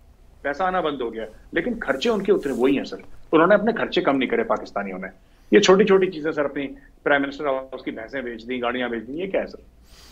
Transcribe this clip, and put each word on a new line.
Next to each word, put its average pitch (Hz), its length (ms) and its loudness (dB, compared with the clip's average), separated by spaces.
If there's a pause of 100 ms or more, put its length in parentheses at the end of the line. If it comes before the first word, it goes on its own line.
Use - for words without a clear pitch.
(440)
पैसा 143 200 -4
आना 185 160 0
बंद 143 220 -4
हो 117 80 -4
गया, 110 160 -8 (280)
लेकिन 127 240 -2
खर्चे 135 300 -2
उनके 208 240 2
उतने 143 200 2
वही 131 240 2
हैं 107 80 -2
सर। - 180 -12 (300)
उन्होंने 170 220 6
अपने 214 180 2
खर्चे - 280 -2
कम 139 160 2
नहीं 123 120 0
करे 113 160 0
पाकिस्तानियों 98 540 -6
ने। 95 100 -10 (440)
ये 104 80 8
छोटी-छोटी 190 460 6
चीजें 156 260 -4
सर, 143 120 -2
अपनी 139 320 -6 (280)
Prime 143 160 4
Minister 139 260 -4
हाउस 135 380 -4
की 147 60 -4
भैंसें 117 340 -10
बेच 120 180 -10
दी, 123 160 -6
गाड़ियां 123 320 -4
बेच 113 120 -6
दी, 120 100 -14
ये 175 140 -6
क्या 190 140 -2
है 101 60 -4
सर? - 160 -16 (500)